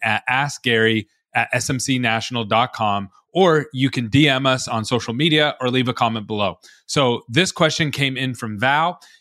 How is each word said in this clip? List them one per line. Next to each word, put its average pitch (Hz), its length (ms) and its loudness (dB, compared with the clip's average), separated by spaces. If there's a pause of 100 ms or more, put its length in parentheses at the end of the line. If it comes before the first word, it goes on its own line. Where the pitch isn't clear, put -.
at 110 240 0
ask 135 360 -2
gary 113 440 2 (260)
at 117 200 0
S 123 160 -2
M 131 100 -2
C 131 180 -2
national 113 480 -2
dot 113 280 0
com, 101 360 -2 (240)
or 165 400 4
you 131 160 0
can 120 180 -4
D 143 220 4
M 135 160 0
us 131 220 0
on 113 180 -4
social 117 280 -2
media 151 460 2
or 127 100 -2
leave 127 200 0
a 120 40 -4
comment 113 340 -2
below. 104 320 -2 (260)
So 127 420 0
this 160 240 0
question 156 400 0
came 135 240 -2
in 131 200 -4
from 107 240 -8
Val, 151 400 0 (220)